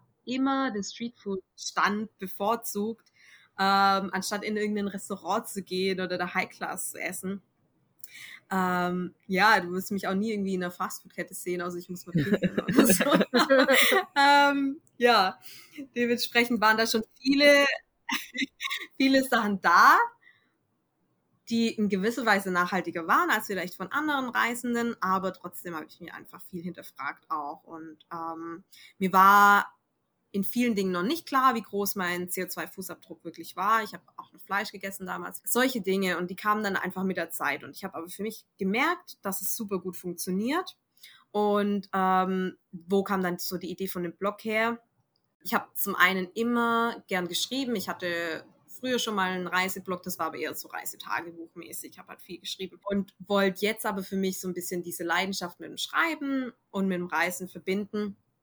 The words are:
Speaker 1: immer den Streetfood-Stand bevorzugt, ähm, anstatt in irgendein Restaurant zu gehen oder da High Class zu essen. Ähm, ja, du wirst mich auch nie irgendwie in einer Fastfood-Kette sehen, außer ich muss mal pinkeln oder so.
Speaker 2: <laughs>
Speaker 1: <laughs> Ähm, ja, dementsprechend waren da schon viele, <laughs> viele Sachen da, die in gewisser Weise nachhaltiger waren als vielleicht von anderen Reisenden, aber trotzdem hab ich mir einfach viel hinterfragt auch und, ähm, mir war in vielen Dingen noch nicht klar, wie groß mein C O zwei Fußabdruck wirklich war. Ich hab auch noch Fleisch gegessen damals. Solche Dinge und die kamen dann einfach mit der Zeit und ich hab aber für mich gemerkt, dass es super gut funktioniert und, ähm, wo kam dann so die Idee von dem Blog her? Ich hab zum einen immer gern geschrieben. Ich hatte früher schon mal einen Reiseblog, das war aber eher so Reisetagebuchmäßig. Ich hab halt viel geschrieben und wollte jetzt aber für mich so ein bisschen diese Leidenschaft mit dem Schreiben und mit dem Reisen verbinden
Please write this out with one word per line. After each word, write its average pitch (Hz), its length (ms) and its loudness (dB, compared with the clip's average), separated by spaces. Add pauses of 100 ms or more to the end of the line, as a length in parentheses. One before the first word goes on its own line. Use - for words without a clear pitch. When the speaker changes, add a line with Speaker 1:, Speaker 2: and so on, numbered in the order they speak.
(240)
Speaker 1:
immer 269 480 0
den 202 120 -4
Streetfood-Stand 202 1400 -4
bevorzugt, 214 920 -4 (480)
ähm, 196 540 4
anstatt 196 300 -4
in 214 140 -4
irgendein 208 300 -2
Restaurant 196 600 -4
zu - 140 -8
gehen 185 380 -2
oder 180 180 -4
da 180 160 -6
High 185 160 -2
Class - 420 -8
zu - 100 -12
essen. 190 400 -6 (1080)
Ähm, 180 640 0 (140)
ja, 202 320 6
du 175 120 -6
wirst 185 200 -6
mich 196 160 -4
auch 190 60 -2
nie 208 180 0
irgendwie 196 220 -2
in 185 100 -2
einer 180 80 -4
Fastfood-Kette 185 600 -10
sehen, 180 280 -6
außer 175 160 -6
ich 180 120 -12
muss 180 160 -12
mal 175 80 -14
pinkeln 185 460 0
oder - 260 6
so. 202 180 6
Speaker 2:
<laughs> 285 140 4 (160)
Speaker 1:
<laughs> 269 840 4
Ähm, 285 680 6 (160)
ja, 226 420 4 (560)
dementsprechend 240 640 0
waren 214 160 6
da 226 100 2
schon 226 160 0 (180)
viele, 285 440 8 (420)
<laughs> - 880 -8
viele 269 260 4
Sachen 208 380 0
da, 220 360 8 (1500)
die 233 200 2
in 208 180 0
gewisser 214 380 0
Weise 196 260 2
nachhaltiger 175 560 -2
waren 311 220 4
als 226 180 0
vielleicht 185 280 -6
von 185 160 -10
anderen 285 380 -2
Reisenden, 233 720 -2
aber 190 320 -2
trotzdem 180 420 -12
hab 156 120 -10
ich - 140 -20
mir 180 120 -16
einfach - 280 -18
viel 175 200 -12
hinterfragt 151 680 -12
auch 151 340 -6
und, 160 360 -16 (120)
ähm, 165 520 -10 (340)
mir 185 160 -2
war 202 600 8 (580)
in 202 120 -2
vielen 240 320 0
Dingen 190 160 0
noch 175 120 -2
nicht 320 220 -2
klar, 254 300 2
wie 226 60 -4
groß 202 340 -4
mein 180 340 -4
C 185 140 -4
O 175 40 -6
zwei 165 200 -8
Fußabdruck 175 560 -16
wirklich - 320 -16
war. 214 280 2
Ich 196 100 -10
hab 170 80 -16 (160)
auch - 160 -20
noch - 80 -20
Fleisch 202 300 -4
gegessen 190 360 -10
damals. 180 380 -10
Solche 247 360 0
Dinge 190 360 0
und 175 120 -4
die 185 60 -10
kamen 214 280 0
dann 196 120 -2
einfach 185 280 -4
mit 190 140 0
der 170 140 -6
Zeit 143 320 -4
und - 120 -16
ich - 100 -12
hab - 100 -12
aber 165 140 -10
für 196 140 -10
mich 220 220 -10 (120)
gemerkt, 262 640 -2
dass 190 200 -6
es 190 140 -6
super 202 240 -6
gut 180 160 -8
funktioniert 196 840 -4 (540)
und, 202 640 0
ähm, 185 640 2 (140)
wo 180 320 0
kam 190 200 -2
dann 180 160 -2
so - 180 -6
die 175 140 -8
Idee 190 160 -6
von 180 160 -6
dem 170 140 -8
Blog 202 260 -6
her? 220 360 -2 (640)
Ich - 100 -6
hab - 240 -4
zum 196 180 -4
einen 180 380 4
immer 233 720 0
gern 180 200 -2
geschrieben. 247 480 -4
Ich 185 140 -4
hatte 170 560 -6 (220)
früher 254 320 -4
schon 226 160 -2
mal 185 160 0
einen 180 160 -4
Reiseblog, 185 560 -4
das 180 160 -8
war 165 80 -2
aber - 100 -8
eher 151 180 -6
so - 120 -12
Reisetagebuchmäßig. - 1300 -10
Ich - 60 -20
hab - 100 -20
halt - 120 -20
viel 175 180 -16
geschrieben 185 440 -12
und 202 360 -4
wollte 196 460 0
jetzt 214 200 -4
aber 202 180 -4
für 196 140 -6
mich 190 220 -2
so 185 80 -8
ein 180 60 -6
bisschen 175 300 -6
diese 175 200 -10
Leidenschaft 180 560 -4
mit 156 100 -14
dem - 80 -14
Schreiben 285 760 -2 (180)
und 196 160 -2
mit 185 120 0
dem 180 80 -4
Reisen 175 420 -2
verbinden 202 680 -6 (260)